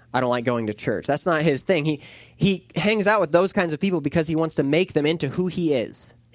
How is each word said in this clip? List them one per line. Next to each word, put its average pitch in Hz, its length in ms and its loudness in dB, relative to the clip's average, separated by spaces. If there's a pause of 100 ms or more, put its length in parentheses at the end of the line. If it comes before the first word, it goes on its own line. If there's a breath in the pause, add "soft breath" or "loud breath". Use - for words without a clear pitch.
(140 loud breath)
I 127 80 0
don't 123 80 0
like 123 160 -2
going 117 220 -2
to 104 80 -4
church." 104 320 -4
That's 143 180 -2
not 160 160 2
his 147 220 2
thing. 160 220 0
He, 151 160 -2 (340 loud breath)
he 185 400 0
hangs 202 320 0
out 208 140 4
with 151 100 -2
those 180 220 2
kinds 175 200 0
of 143 60 -4
people 185 220 0
because 151 260 0
he 160 80 -2
wants 160 200 0
to 151 80 2
make 156 300 0
them 151 140 2
into 160 220 0
who 180 180 -2
he 165 260 0
is. - 400 -4 (200)